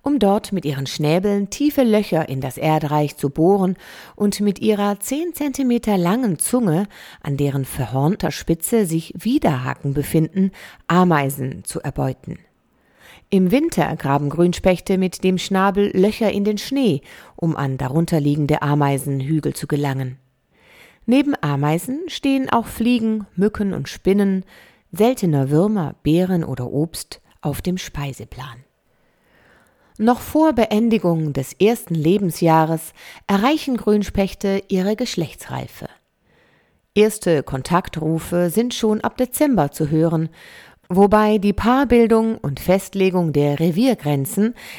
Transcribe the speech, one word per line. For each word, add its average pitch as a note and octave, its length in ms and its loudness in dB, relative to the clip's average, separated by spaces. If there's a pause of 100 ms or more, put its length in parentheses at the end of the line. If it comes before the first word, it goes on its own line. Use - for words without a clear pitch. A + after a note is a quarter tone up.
um C#4+ 200 0
dort G#3 320 2
mit F#3 120 -4
ihren C#3 220 -4
Schnäbeln F#3+ 640 0
tiefe C#4+ 320 0
Löcher G#3 460 2
in C3+ 120 -6
das C3 160 -6
Erdreich D3+ 600 0
zu C#3 140 -2
bohren F#3 460 2 (380)
und G#3 240 -2
mit G#3 220 0
ihrer G3+ 400 0
zehn D#4+ 340 -4
Zentimeter A#3+ 640 0
langen F#3 400 0
Zunge, G#3 480 2 (340)
an C#3+ 160 -4
deren C#3 280 -2
verhornter C3+ 640 -2
Spitze G3 560 0
sich D#3+ 320 -4
Widerhaken C#3+ 760 -2
befinden, D#3+ 600 0 (340)
Ameisen C#3 800 0
zu - 160 -10
erbeuten. C3+ 580 -6 (920)
Im F#3 220 4
Winter B3 460 0
graben C#3+ 320 0
Grünspechte F3 720 0
mit F#3 260 -2
dem F#3 120 2
Schnabel G3 560 0
Löcher G3+ 380 2
in G3+ 140 -2
den G#3+ 140 -2
Schnee, A#3 420 0 (340)
um E3 220 -2
an C3+ 200 -4
darunter D3 440 0
liegende D3 420 0
Ameisenhügel C#3+ 880 -2
zu - 140 -10
gelangen. C3+ 500 -4 (920)
Neben C4+ 360 2
Ameisen D#3 640 -2
stehen C4+ 420 -2
auch A3+ 200 -2
Fliegen, A3 680 -2
Mücken G3+ 400 0
und C#3 140 -6
Spinnen, G3 560 0 (480)
seltener E3+ 580 2
Würmer, F3 520 0
Beeren F3 400 2
oder B2 300 -8
Obst - 480 -6 (220)
auf D3 200 -4
dem F3+ 160 -4
Speiseplan. C3 840 -12 (1300)
Noch A#3 200 4
vor D#4 340 2
Beendigung G#3 800 2
des C3+ 200 -4
ersten A3 420 0
Lebensjahres D#3+ 1000 2 (360)
erreichen B3 480 0
Grünspechte G3 880 -2
ihre G3 300 0
Geschlechtsreife. - 920 -8 (1080)
Erste G3 520 2
Kontaktrufe E3 1080 -2
sind A#3 240 0
schon G#3+ 260 0
ab - 160 -6
Dezember B3 540 2
zu D3 200 -4
hören, D#3+ 380 2 (600)
wobei G#3 500 4
die G3+ 140 0
Paarbildung A3+ 840 2
und C#3 200 -6
Festlegung F#3 720 0
der C#3+ 280 2
Reviergrenzen F3 960 0 (220)